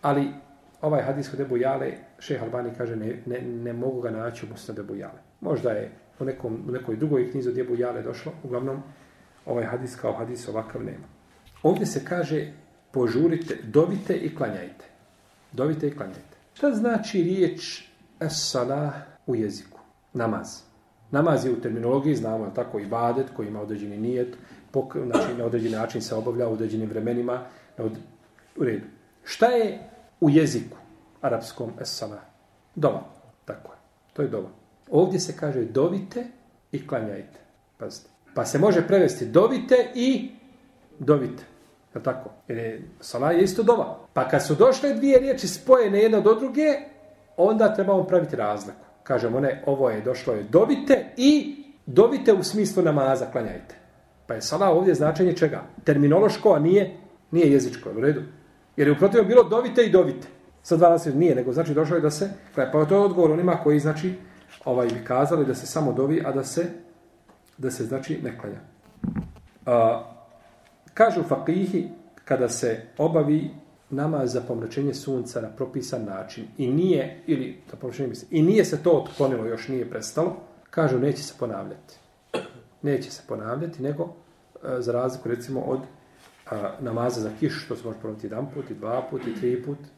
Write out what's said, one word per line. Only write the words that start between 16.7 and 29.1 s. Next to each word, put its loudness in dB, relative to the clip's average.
znači 0
riječ -2
es-salah -4
u -2
jeziku? -6
Namaz. -4
Namaz 2
je 0
u -2
terminologiji, 0
znamo, -4
je -10
tako, -6
ibadet -2
koji -8
ima -10
određeni -10
nijet, -4
pok-, -4
znači -2
na -4
određeni -2
način -6
se -6
obavlja -4
u -2
određenim -4
vremenima, -4
na -6
od-, -6
u -2
redu. -2